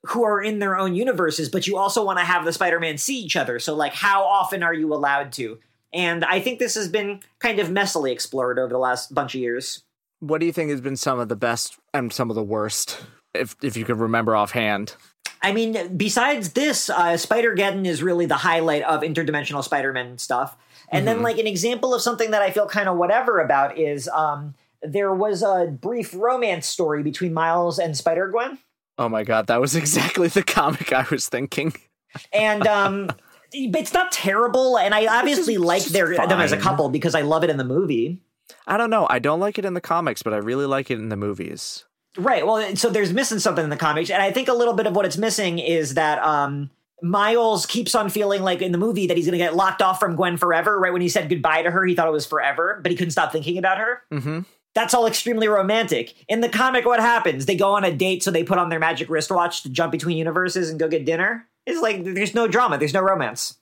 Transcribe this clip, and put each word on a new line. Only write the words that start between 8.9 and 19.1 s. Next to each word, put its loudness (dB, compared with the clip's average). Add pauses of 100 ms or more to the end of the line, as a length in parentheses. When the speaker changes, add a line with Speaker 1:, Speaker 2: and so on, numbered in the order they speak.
Speaker 1:
bunch -2
of -4
years. -6 (380)
Speaker 2:
What -2
do 0
you 0
think -4
has -2
been -6
some -2
of -4
the -4
best -2 (160)
and -2
some -2
of -4
the -2
worst, -4 (320)
if, -4
if -4
you -4
can -2
remember 2
offhand? 0 (480)
Speaker 1:
I 0
mean, -2
besides 0
this, 0
uh, 2
Spider-Geddon 0
is -2
really 2
the 2
highlight 2
of 0
interdimensional -2